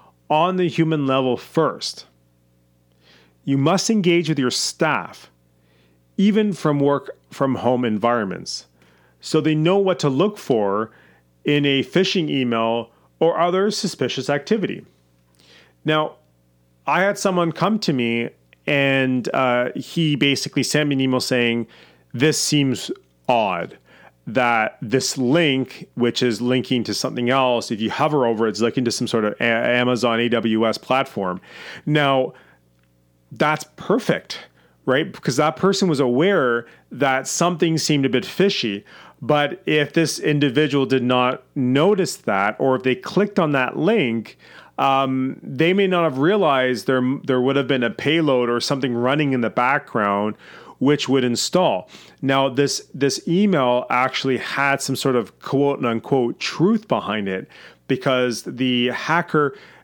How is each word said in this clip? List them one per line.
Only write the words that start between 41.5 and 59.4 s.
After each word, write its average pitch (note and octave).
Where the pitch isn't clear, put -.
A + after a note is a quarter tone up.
notice D3+
that, G2+
or C3
if B2+
they B2+
clicked G3+
on D#3
that B2+
link, C#3+
um, C3+
they D3
may G3
not F3+
have C3+
realized C#3
there, C3
there B2+
would C3+
have C#3
been C3
a A#2
payload C#3+
or A#2+
something C3
running C3+
in B2+
the A2
background G#2+
which C#3+
would C3
install. B2
Now, C#3
this, C#3
this C3+
email D#3+
actually B2+
had C#3
some C3+
sort B2+
of A2+
quote C#3
unquote A#2
truth G#3+
behind G#2
it, F#2+
because B2+
the B2
hacker D3+